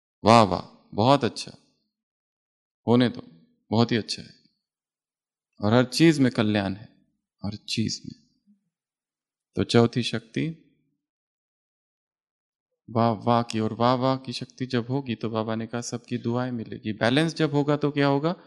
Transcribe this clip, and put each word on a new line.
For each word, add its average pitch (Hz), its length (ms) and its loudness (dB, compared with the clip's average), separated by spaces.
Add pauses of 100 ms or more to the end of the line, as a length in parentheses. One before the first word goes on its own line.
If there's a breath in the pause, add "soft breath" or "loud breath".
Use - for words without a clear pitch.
(240)
वाह, 113 200 8
वाह, - 500 -6
बहुत 123 300 2
अच्छा, - 340 -6 (1300)
होने 120 220 4
दो, - 120 -12 (500)
बहुत 113 200 4
ही 120 60 0
अच्छा - 240 -8
है। - 120 -20 (1300)
और 104 120 2
हर 123 120 6
चीज 151 340 4
में 127 120 2
कल्याण 104 440 -2
है, 107 140 -18 (560)
हर 104 100 -8
चीज - 500 -6
में। - 100 -16 (1400)
तो 98 80 0
चौथी 117 400 2
शक्ति 139 580 -8 (2250)
वाह, 117 220 2
वाह 117 320 0
की, 110 160 -6
और 110 140 -2
वाह, 120 220 2
वाह 131 220 0
की 127 160 -12
शक्ति - 320 -12
जब 123 240 -4
होगी, 131 260 -6
तो 110 140 -6
बाबा 113 260 -4
ने 113 120 -8
कहा, 120 140 -8
"सबकी 120 360 -10
दुआएं 120 340 -4
मिलेगी।" 110 420 -8
बैलेंस 143 400 0
जब 156 180 0
होगा, 143 260 0
तो 147 140 -2
क्या 143 160 0
होगा? 143 280 0 (120 soft breath)